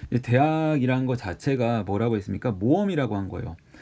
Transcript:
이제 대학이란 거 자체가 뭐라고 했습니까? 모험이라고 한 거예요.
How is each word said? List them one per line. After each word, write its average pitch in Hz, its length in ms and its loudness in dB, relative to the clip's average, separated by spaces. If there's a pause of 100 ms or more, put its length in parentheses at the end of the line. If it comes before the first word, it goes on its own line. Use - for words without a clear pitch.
(120)
이제 123 100 0
대학이란 131 840 2
거 123 100 0
자체가 117 680 -2
뭐라고 107 340 0
했습니까? 101 340 -4
모험이라고 135 640 2
한 95 140 -4
거예요. 87 260 -8 (260)